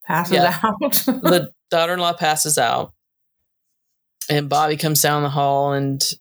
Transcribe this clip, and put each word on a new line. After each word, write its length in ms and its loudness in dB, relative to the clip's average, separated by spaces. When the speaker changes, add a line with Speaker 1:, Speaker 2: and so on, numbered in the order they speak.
Speaker 1:
passes 300 -2
Speaker 2:
Yeah. 280 2
Speaker 1:
out. 180 -2
<laughs> 260 -2
Speaker 2:
The 440 0
daughter-in-law 440 0
passes 440 0
out, 340 0
and 180 0
Bobby 280 0
comes 260 0
down 200 2
the 80 0
hall, 420 0
and, 300 -2